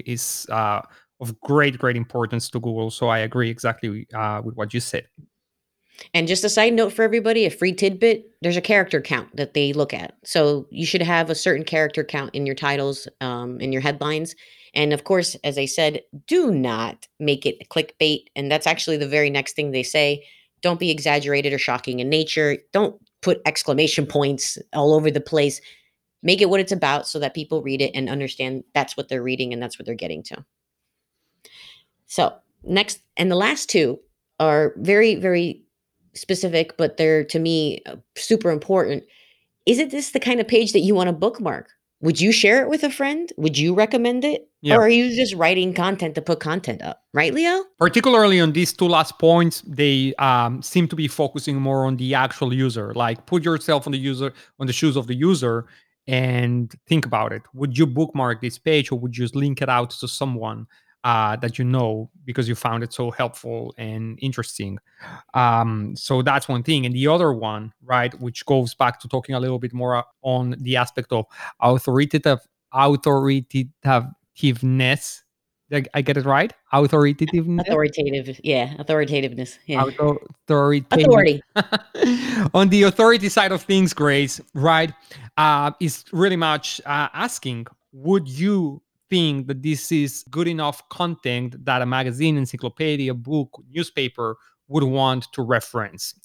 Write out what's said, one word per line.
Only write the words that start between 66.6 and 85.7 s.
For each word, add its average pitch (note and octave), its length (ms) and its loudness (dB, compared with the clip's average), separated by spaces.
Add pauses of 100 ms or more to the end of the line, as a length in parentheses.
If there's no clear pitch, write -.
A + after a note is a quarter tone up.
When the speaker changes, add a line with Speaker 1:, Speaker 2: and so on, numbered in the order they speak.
Speaker 1:
thing. C#3 240 0
And B2 80 -4
the C3 140 0
other D#3+ 240 4
one, G#2+ 400 -6 (100)
right, B2 380 0
which B2 260 -10
goes C3 280 2
back B2 260 0
to A#2+ 80 -14
talking C3 260 -6
a B2+ 60 -2
little B2+ 180 -2
bit B2 160 -8
more, B2 220 -2
uh, A#2+ 60 0 (200)
on B2+ 380 -2
the B2+ 160 0
aspect B2 340 -2
of A2+ 160 0 (340)
authoritative, C3 800 2 (340)
authoritativeness. C3+ 2500 0 (460)
Did C#3+ 240 -2
I, C#3 40 -2
I C#3 40 2
get C#3 140 0
it C3+ 80 0
right? C#3 280 2 (200)
Authoritativeness? D#3 920 2
Speaker 2:
Authoritative, C#3+ 800 -2
yeah, C3+ 340 0
authoritativeness, C#3 880 -2
yeah. C3+ 160 0
Speaker 1:
Auto-, D3 360 0 (260)
authoritative. C#3+ 640 4
Speaker 2:
Authority. F3+ 420 6
Speaker 1:
<laughs> - 60 -20 (1000)
On G3 140 6
the G3 160 8
authority G#3+ 440 6
side G3 240 4
of F#3 100 -2
things, F#3+ 300 4
Grace, C#3+ 480 2 (140)
right, D#3+ 380 4 (440)
uh, D3 440 4